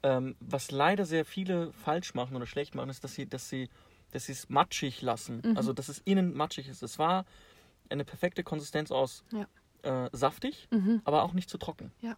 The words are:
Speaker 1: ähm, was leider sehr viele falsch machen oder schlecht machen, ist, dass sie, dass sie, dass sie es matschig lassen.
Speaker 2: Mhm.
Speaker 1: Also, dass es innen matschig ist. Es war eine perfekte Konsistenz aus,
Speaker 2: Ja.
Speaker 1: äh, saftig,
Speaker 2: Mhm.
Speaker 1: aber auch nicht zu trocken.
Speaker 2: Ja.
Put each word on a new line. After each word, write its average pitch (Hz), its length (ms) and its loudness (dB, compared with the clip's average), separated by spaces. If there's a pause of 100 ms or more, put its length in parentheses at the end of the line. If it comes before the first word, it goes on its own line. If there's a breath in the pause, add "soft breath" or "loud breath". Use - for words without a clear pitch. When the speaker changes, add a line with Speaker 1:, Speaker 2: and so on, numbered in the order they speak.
Speaker 1:
ähm, 131 360 2
was 123 300 -4
leider 170 360 4
sehr 160 200 2
viele 180 460 -2
falsch - 420 -2
machen 127 220 -4
oder 120 100 -4
schlecht 143 300 -6
machen, 131 140 -6
ist, 131 140 -12
dass 135 120 -10
sie, 143 120 -6
dass - 220 -8
sie, 131 200 -4 (420 soft breath)
dass 131 140 -8
sie 135 80 -8
es - 160 -12
matschig 135 520 2
lassen. 120 420 -2
Speaker 2:
Mhm. 220 140 4
Speaker 1:
Also, 117 160 2
dass 139 160 -6
es 143 160 -10
innen 185 300 4
matschig 143 320 -2
ist. 131 160 -12
Es - 160 -8
war 180 260 4 (640 soft breath)
eine 139 160 -2
perfekte - 380 -2
Konsistenz 151 480 -4
aus, 131 400 0
Speaker 2:
Ja. 214 140 -4 (600)
Speaker 1:
äh, - 60 -6
saftig, 139 580 -2
Speaker 2:
Mhm. 214 360 4
Speaker 1:
aber 151 180 6
auch 170 100 0
nicht 185 160 -2
zu 180 80 -10
trocken. - 340 -8 (100)
Speaker 2:
Ja. 226 160 -6